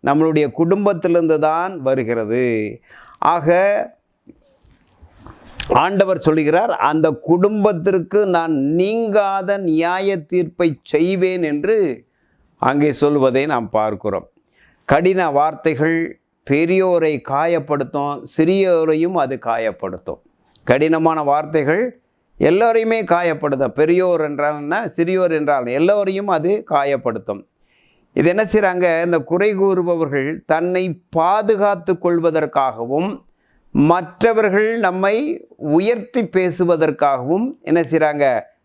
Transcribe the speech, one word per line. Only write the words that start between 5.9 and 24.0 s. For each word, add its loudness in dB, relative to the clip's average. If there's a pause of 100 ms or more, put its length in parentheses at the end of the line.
சொல்லுகிறார், 2
"அந்த 2
குடும்பத்திற்கு 0
நான் 0
நீங்காத 0
நியாய -2
தீர்ப்பை -2
செய்வேன்" 0
என்று -2 (520)
அங்கே 2
சொல்வதை 2
நாம் -2
பார்க்கிறோம். -4 (560)
கடின 2
வார்த்தைகள் -2 (300)
பெரியோரை 0
காயப்படுத்தும், -4 (140)
சிறியோரையும் 2
அது -2
காயப்படுத்தும். -6 (440)
கடினமான 2
வார்த்தைகள் -2 (360)
எல்லோரையுமே 2
காயப்படுத்தும். -2
பெரியோர் 2